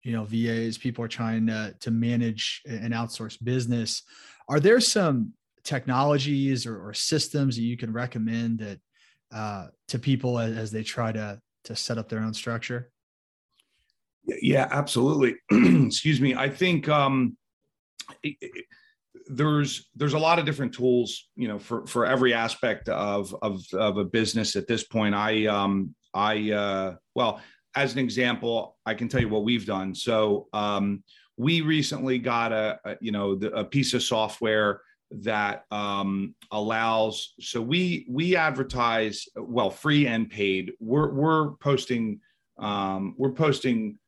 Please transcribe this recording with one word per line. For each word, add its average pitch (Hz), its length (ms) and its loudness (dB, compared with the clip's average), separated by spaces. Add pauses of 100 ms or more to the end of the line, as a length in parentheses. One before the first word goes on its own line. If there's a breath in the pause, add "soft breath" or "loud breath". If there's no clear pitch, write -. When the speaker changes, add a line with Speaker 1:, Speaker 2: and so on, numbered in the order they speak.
Speaker 1:
you 120 80 -4
know, 110 120 -2
V 113 240 0
As, 113 300 -2
people 120 260 -4
are 113 40 -6
trying 113 400 0
to, 110 320 -4
to 117 100 -6
manage 117 760 0
a-, - 20 -14
an 117 220 -6
outsourced 113 500 -6
business. 120 640 0 (440 loud breath)
Are 147 120 4
there 220 180 8
some 147 540 2 (300)
technologies 135 1000 2
or, 104 240 -10
or 101 60 -12
systems 143 600 0
that 117 80 -2
you 120 140 -2
can 113 160 -6
recommend 117 680 -2
that, 101 200 -10 (500 soft breath)
uh, 104 360 -8 (220)
to 120 100 -4
people 123 400 0
as, 113 180 -2
as 110 140 -6
they 110 120 -6
try 113 300 -4
to, 107 260 -6 (260)
to 107 120 -10
set 117 220 -4
up 110 100 -8
their 110 120 -4
own 110 120 -4
structure? 120 580 -8 (1300)
Speaker 2:
Yeah, 139 460 2
absolutely. 139 720 2
<clears throat> 175 440 6
Excuse 147 320 2
me. 131 160 2
I 135 140 0
think, 170 400 0
um, 135 480 2 (840)
it, 147 180 -8
it, - 240 -14 (640 soft breath)
there's, 147 680 0
there's 139 200 0
a 151 40 0
lot 165 200 4
of 151 80 0
different 139 260 -2
tools, 123 640 0
you 117 100 -2
know, 104 120 -4
for, - 280 -8
for 120 200 0
every 131 260 4
aspect 113 560 -2
of, 101 540 -2
of, 98 200 -4 (120)
of 104 240 0
a 98 60 0
business 107 520 0
at 98 100 -2
this 113 160 0
point. 104 320 0
I, 107 320 2
um, 98 480 0 (200)
I, 107 380 0
uh, 98 420 -2 (200)
well, 120 260 0 (360 loud breath)
as 139 160 0
an 131 60 -2
example, 120 880 -2
I 113 80 -2
can 117 140 -4
tell 127 120 2
you 113 80 2
what 107 160 0
we've 113 220 2
done. 95 280 -4
So, 107 600 2
um, 101 500 0 (320 soft breath)
we 160 240 2
recently 143 580 0
got 120 320 0
a, 107 340 -2
a, 107 160 -8
you 110 120 -4
know, 101 220 0
the, 98 180 -4
a 107 120 -2
piece 131 300 0
of 117 80 0
software 107 800 0 (320 soft breath)
that, 104 580 -2
um, 98 640 -2 (160)
allows, 110 920 0
so - 200 -6
we, 170 480 0
we 170 280 2
advertise, 123 920 0 (100)
well, 113 340 0
free 147 360 4
and 113 220 0
paid. 95 520 0
We're, 139 320 2
we're 156 400 2
posting, 120 680 0 (380 soft breath)
um, 98 580 -2
we're 131 160 0
posting 127 760 0